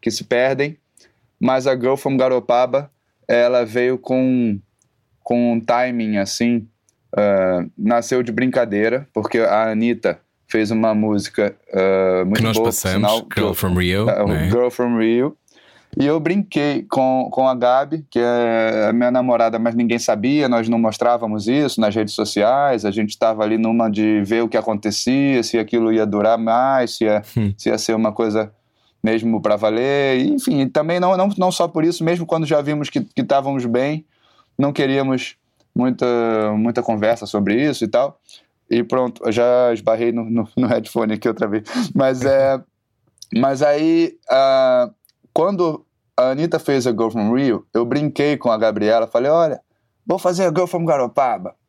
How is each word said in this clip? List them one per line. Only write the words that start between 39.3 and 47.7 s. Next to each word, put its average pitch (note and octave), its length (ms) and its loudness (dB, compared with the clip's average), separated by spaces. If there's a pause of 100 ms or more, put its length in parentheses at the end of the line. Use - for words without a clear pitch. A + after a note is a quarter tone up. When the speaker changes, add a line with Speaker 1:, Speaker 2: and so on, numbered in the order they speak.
Speaker 1:
já B2 420 4
esbarrei A2+ 360 0
no, A#2 140 -4
no, A2 320 -2
no B2+ 100 2
headphone A2+ 460 -2
aqui G#2+ 160 -2
outra A2+ 180 -2
vez. G#2+ 180 -4 (300)
Mas, C3 300 2
é, C3+ 340 2 (760)
mas C3+ 280 0
aí, D#3+ 520 2 (160)
ah, C3 580 4 (460)
quando E3+ 500 0 (320)
a B2+ 140 2
Anitta D#3 280 -2
fez C3+ 280 0
a B2+ 40 2
Girl A2+ 200 0
from A2 240 0
Rio, B2+ 400 0